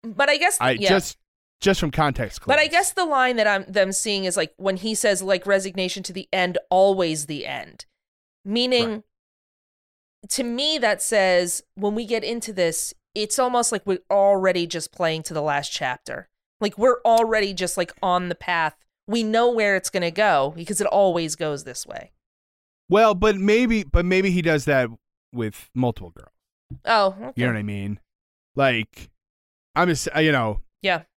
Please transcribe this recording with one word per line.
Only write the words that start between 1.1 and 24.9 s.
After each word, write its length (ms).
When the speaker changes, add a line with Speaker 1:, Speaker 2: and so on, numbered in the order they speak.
Speaker 2:
just 180
from 120
context 540
Speaker 1:
But 140
I 40
Speaker 2:
clues. 80
Speaker 1:
guess 220
the 120
line 320
that 100
I'm, 240
them 200
seeing 340
is, 100
like, 220
when 200
he 180
says, 260
like, 240
"Resignation 580
to 100
the 200
end, 240
always 560
the 180
end." 400
Meaning, 460
Speaker 2:
Right. 140
Speaker 1:
to 140
me, 360
that 240
says, 600
when 180
we 120
get 180
into 300
this, 400
it's 240
almost 340
like 140
we're 140
already 560
just 260
playing 320
to 120
the 60
last 300
chapter. 580
Like, 200
we're 260
already 480
just, 240
like, 140
on 280
the 60
path. 400
We 160
know 280
where 240
it's 160
gonna 200
go 440
because 260
it 60
always 480
goes 280
this 220
way. 260
Speaker 2:
Well, 240
but 240
maybe, 460
but 220
maybe 260
he 100
does 240
that 240